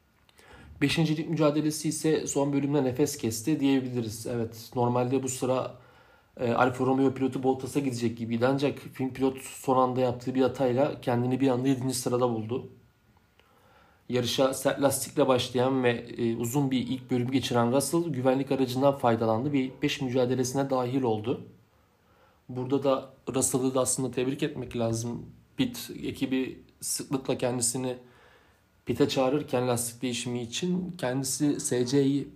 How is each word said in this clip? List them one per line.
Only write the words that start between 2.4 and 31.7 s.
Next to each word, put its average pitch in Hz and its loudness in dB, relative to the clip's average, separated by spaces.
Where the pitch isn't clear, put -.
bölümde 139 2
nefes 131 0
kesti 135 -2
diyebiliriz. 127 0
Evet, 117 -6
normalde 123 2
bu 131 -4
sıra, 127 -2
e, 117 0
Alfa 127 2
Romeo 131 4
pilotu 131 -2
Bottas'a 131 -2
gidecek 117 -2
gibiydi. 117 -2
Ancak 135 0
Finn - -6
pilot 131 0
son - -2
anda 127 2
yaptığı 123 -2
bir 131 2
hatayla 131 2
kendini 123 0
bir 135 4
anda 127 2
yedinci 131 0
sırada 123 2
buldu. 110 -4
Yarışa 123 2
sert - 0
lastikle 135 2
başlayan 127 2
ve, 123 4
e, 117 -2
uzun 123 0
bir 127 0
ilk 131 -6
bölüm 120 0
geçiren 120 2
Russell 143 2
güvenlik 135 0
aracından 135 2
faydalandı 117 2
ve 139 2
ilk 131 -4
beş 143 -2
mücadelesine 127 0
dahil 131 0
oldu. 113 -2
Burada 127 -2
da 135 0
Russell'ı 131 2
da 131 2
aslında 127 -2
tebrik 131 -2
etmek 127 -6
lazım. 117 -2
Pit - -2
ekibi 131 -4
sıklıkla - -4
kendisini 127 -2
pite 131 2
çağırırken 131 0
lastik - -2
değişimi 123 -4
için 180 -2
kendisi 135 0
S 123 0